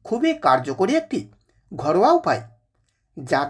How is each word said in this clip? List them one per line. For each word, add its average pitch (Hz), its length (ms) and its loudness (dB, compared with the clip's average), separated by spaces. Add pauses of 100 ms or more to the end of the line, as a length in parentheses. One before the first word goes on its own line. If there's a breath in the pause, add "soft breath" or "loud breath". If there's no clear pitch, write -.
খুবই 277 280 -2 (140)
কার্যকরী 165 500 0
একটি 320 240 -4 (520)
ঘরোয়া 165 380 2 (100)
উপায়, 123 220 -2 (760)
যার 139 340 -2